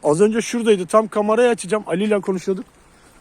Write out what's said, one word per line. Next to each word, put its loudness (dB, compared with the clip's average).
Az 2
önce 2
şuradaydı. 0
Tam 2
kamerayı 0
açacağım. -4
Ali -2
ile 0
konuşuyorduk. -4